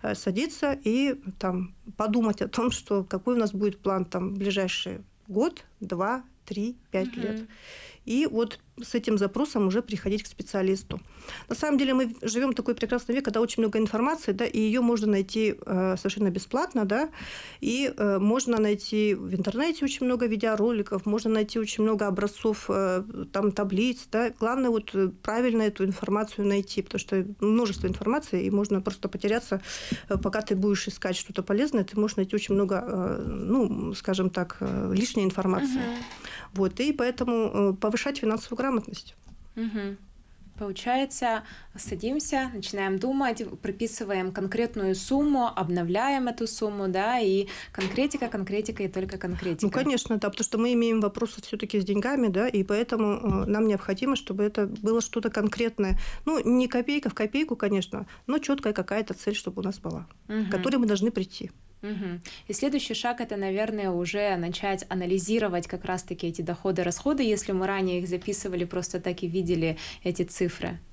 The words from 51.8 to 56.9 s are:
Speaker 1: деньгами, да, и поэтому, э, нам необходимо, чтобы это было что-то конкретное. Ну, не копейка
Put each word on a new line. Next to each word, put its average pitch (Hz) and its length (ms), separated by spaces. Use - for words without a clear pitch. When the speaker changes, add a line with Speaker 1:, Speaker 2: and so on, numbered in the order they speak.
Speaker 1:
деньгами, 233 440
да, 196 180
и 196 160
поэтому, 214 540
э, 190 300
нам 214 200
необходимо, 208 480
чтобы 202 280
это 208 240
было 226 180
что-то 226 300
конкретное. 214 680
Ну, 302 200
не 247 220
копейка 254 420